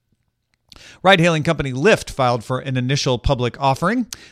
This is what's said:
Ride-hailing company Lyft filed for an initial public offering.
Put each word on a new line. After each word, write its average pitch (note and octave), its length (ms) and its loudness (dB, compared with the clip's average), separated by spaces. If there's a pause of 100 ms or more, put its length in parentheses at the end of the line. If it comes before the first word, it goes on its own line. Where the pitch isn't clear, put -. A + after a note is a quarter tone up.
(1000)
Ride-hailing E3+ 420 4
company C#3+ 300 -4
Lyft E3 380 2
filed B2 320 0
for B2+ 160 -6
an C3 180 -6
initial B2+ 400 -2
public B2 420 -2
offering. E3+ 460 0 (260)